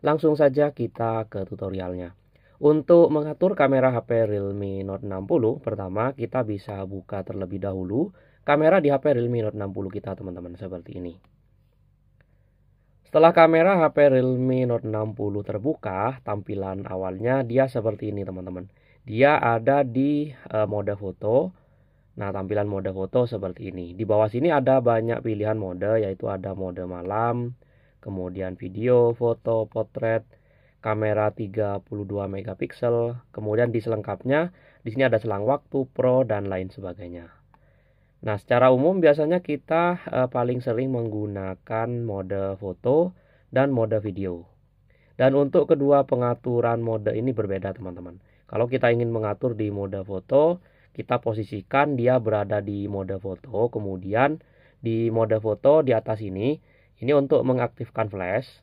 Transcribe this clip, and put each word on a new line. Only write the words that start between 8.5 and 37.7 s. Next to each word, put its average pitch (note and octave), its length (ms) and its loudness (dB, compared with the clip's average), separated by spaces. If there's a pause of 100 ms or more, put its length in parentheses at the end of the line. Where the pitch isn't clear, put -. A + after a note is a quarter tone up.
di C#3+ 160 2
H C3+ 80 0
P C#3+ 160 2
Realme A#2+ 320 -2
Note G#2 80 -10
enam G2 160 -8
puluh G2 160 -8
kita, G2 240 -8
teman-teman, F2+ 400 -12
seperti F2+ 400 -14
ini. F2+ 240 -12 (1900)
Setelah D#3+ 240 8
kamera E3+ 500 6
H D3+ 140 4
P C#3+ 180 8
Realme B2+ 540 2
Note A#2 160 0
enam G#2+ 320 -4
puluh G#2 320 -4
terbuka, G#2+ 800 -4
tampilan G2 640 -6
awalnya G2 560 -2
dia B2+ 240 0
seperti G#2+ 400 -4
ini, G2+ 160 -6
teman-teman. F#2 400 -10 (400)
Dia C3 320 4
ada A#2+ 480 2
di, C#3+ 400 0
eh, A2 400 -4
mode G#2 320 -4
foto. A2 560 0 (640)
Nah, G2 160 -6
tampilan G2+ 320 -2
mode G2 240 -4
foto F#2+ 340 0
seperti G2 460 -8
ini. F2+ 240 -12
Di G2 80 -8
bawah G#2+ 240 4
sini B2 240 0
ada C3+ 320 4
banyak A#2 400 0
pilihan G#2+ 320 -2
mode, G2+ 480 -2
yaitu F#2+ 240 -6
ada G2 260 -6
mode F#2 300 -8
malam, A2 720 -4 (480)
kemudian F#2 560 -8
video, A#2 560 2
foto, A2+ 560 -2
potret, A2+ 560 -4 (560)
kamera G#2+ 480 0
tiga G2+ 560 -4
puluh G#2 180 -8
dua G2+ 220 -6
megapiksel, A#2 1040 -4
kemudian G#2+ 400 0
di A2+ 100 -2
selengkapnya A#2 720 -2 (320)
di A#2 100 -8
sini C3 140 2
ada A2+ 160 2
selang G#2 240 -4
waktu, C3+ 480 -2
pro, B2+ 320 4
dan G2+ 240 -4
lain F#2+ 240 -6
sebagainya. F2 580 -14 (840)